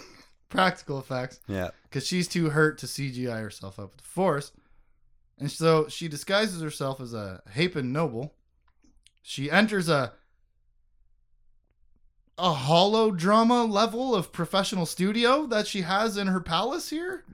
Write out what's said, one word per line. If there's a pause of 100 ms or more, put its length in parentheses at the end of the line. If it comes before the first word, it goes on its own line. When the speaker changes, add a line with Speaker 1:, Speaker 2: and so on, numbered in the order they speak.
(480)
Speaker 1:
practical
effects
Speaker 2:
Yeah. (200)
Speaker 1:
'cause
she's
too
hurt
to
C
G
I
herself
up
with
the
Force. (880)
And
so
she
disguises
herself
as
a (120)
Hapan
noble. (880)
She
enters
a, (2250)
a
holodrama
level
of
professional
studio
that
she
has
in
her
palace
here.